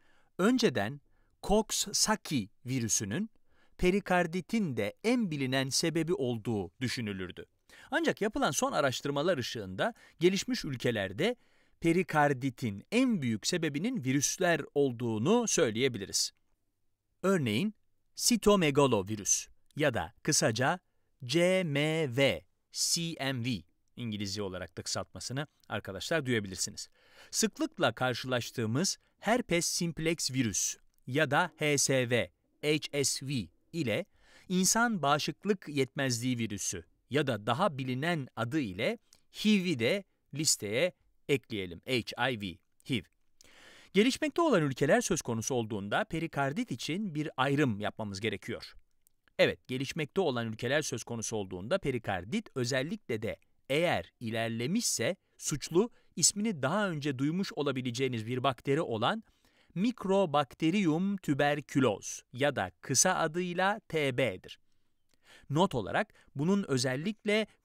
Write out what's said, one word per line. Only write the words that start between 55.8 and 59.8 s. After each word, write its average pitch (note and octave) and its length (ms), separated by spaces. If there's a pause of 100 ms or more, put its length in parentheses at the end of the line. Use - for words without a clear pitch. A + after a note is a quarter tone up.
ismini G3 460
daha F#3+ 260
önce D3 300
duymuş D#3+ 340
olabileceğiniz B2+ 760
bir B2 160
bakteri C#3 380
olan C3 420 (520)
Microbacterium F#3 1400